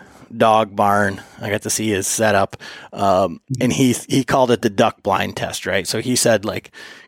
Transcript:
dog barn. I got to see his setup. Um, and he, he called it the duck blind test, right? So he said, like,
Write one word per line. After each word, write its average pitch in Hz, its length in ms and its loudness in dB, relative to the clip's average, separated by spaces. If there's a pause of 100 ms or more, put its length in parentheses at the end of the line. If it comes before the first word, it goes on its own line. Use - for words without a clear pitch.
(340)
dog 110 400 2
barn. 101 460 2 (220)
I 110 80 -6
got 101 120 -2
to 107 80 -6
see 110 200 -2
his 95 160 -2
setup. 104 500 0 (360)
Um, 95 500 0 (180)
and 123 100 0
he, 123 240 2 (140)
he 135 160 2
called 127 260 2
it 120 120 2
the 117 80 0
duck 107 320 0
blind 98 340 -2
test, - 300 -8
right? 95 200 -2
So 110 140 -4
he 120 160 -2
said, 110 300 2
like, - 240 -8 (380)